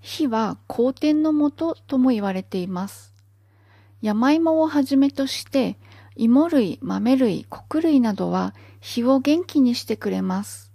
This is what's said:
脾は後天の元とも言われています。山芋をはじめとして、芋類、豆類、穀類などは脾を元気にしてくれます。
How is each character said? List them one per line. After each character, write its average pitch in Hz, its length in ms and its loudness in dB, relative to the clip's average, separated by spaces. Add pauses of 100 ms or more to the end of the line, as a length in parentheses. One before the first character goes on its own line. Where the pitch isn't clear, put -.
脾 - 260 -6
は 226 300 -2 (100)
後 254 260 0
天 302 280 0
の 311 120 0
元 294 420 -2
と - 220 -6
も 254 140 4
言 214 120 -2
わ 196 80 -2
れ 185 120 -6
て 190 160 -6
い 180 80 -6
ま 190 200 -6
す。 - 260 -20 (880)
山 220 300 2
芋 320 300 2
を 311 60 2
は 294 160 0
じ 269 120 -2
め 277 160 4
と 269 160 -4
し - 180 -8
て、 240 320 -2 (380)
芋 240 320 4
類、 254 340 0
豆 208 360 0
類、 220 320 0
穀 - 320 -6
類 311 180 4
な 226 140 0
ど 190 180 -4
は 185 240 -4 (240)
脾 - 240 -6
を 262 160 4
元 302 240 2
気 311 160 -2
に 247 160 4
し - 80 -10
て 220 140 -6
く 208 120 -6
れ 190 120 -2
ま 190 240 -4
す。 - 300 -20